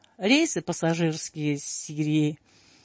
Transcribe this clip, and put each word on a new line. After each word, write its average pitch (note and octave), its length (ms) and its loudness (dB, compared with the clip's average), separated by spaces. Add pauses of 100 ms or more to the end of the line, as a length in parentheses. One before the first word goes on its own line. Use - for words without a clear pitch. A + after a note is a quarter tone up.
(180)
рейсы B3+ 440 2
пассажирские D#3+ 920 -2
из C#3+ 100 -8
Сирии D3+ 760 0 (460)